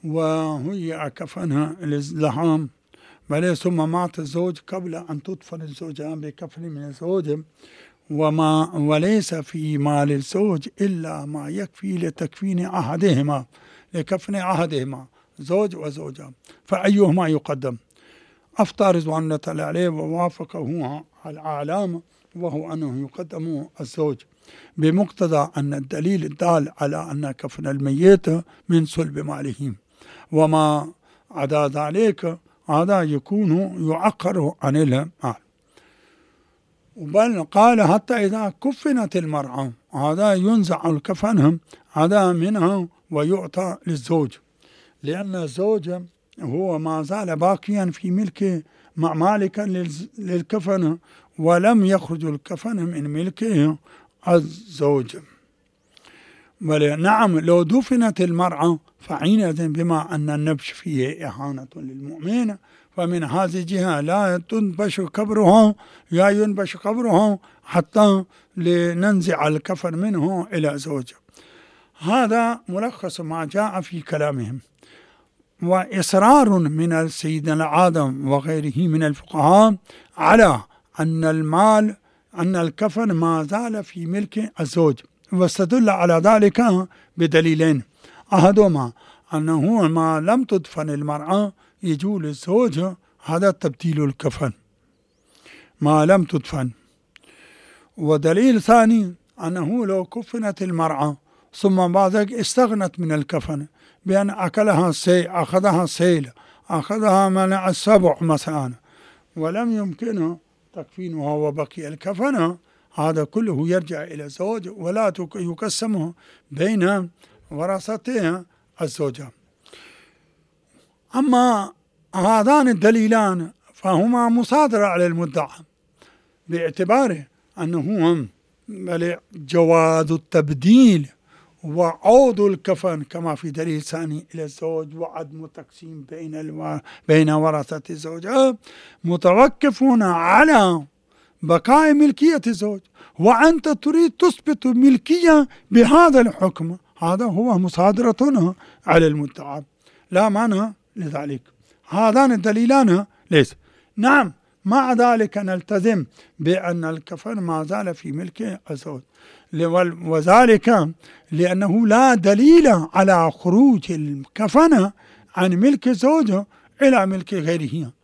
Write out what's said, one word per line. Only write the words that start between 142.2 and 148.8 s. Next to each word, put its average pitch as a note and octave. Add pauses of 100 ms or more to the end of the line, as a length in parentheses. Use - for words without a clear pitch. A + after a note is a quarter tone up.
الزوج، G#3 (400)
وأنت B3+
تريد D#4
تثبت -
ملكية C#4+ (240)
بهذا C4+
الحكم، F#3 (200)
هذا F#3
هو G#3
مصادرتنا G3 (320)